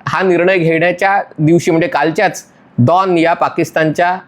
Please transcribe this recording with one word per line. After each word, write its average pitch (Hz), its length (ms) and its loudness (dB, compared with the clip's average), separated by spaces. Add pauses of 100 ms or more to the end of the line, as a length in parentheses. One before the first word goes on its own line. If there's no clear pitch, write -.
हा 165 140 -4
निर्णय 185 360 2
घेण्याच्या 175 640 0 (180)
दिवशी 165 320 2
म्हणजे 165 160 0
कालच्याच 156 560 -2 (340)
डॉन 175 400 2
या 165 160 2
पाकिस्तानच्या 165 840 -2 (100)